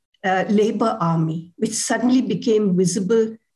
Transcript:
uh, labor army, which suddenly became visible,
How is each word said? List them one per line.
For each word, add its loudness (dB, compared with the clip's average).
uh, 0
labor 0
army, -2
which -4
suddenly 0
became 0
visible, 0